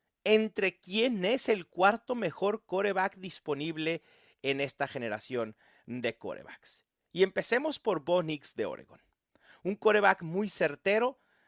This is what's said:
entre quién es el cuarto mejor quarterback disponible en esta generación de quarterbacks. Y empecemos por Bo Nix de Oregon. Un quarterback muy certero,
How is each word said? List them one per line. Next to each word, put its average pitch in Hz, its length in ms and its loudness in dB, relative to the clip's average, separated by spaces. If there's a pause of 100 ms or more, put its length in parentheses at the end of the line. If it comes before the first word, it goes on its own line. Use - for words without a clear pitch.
(220)
entre 214 560 2
quién 214 460 0
es 240 240 0
el 202 180 0
cuarto 208 480 2
mejor 208 480 -2
quarterback 190 540 -2
disponible 160 880 -6 (380)
en 139 200 0
esta 139 260 -4
generación 113 640 -6 (300)
de 120 320 -6
quarterbacks. - 640 -14 (300)
Y 180 120 4
empecemos 240 540 0
por 175 220 -2
Bo 175 220 2
Nix 156 320 -6
de 110 100 -4
Oregon. - 380 -12 (600)
Un 190 140 -4
quarterback 202 460 4
muy 185 260 -2
certero, 202 720 0 (280)